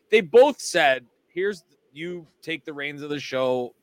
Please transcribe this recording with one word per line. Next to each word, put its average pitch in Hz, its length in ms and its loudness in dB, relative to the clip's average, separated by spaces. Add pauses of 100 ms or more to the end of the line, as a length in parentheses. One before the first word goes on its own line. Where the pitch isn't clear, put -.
(100)
they 220 120 4
both 240 380 4
said, 135 440 2 (240)
"Here's, 190 360 -6 (280)
you 170 340 -12 (160)
take 160 220 -10
the 160 80 -14
reins 143 300 -10
of 147 80 -10
the 147 100 -6
show. 127 640 -4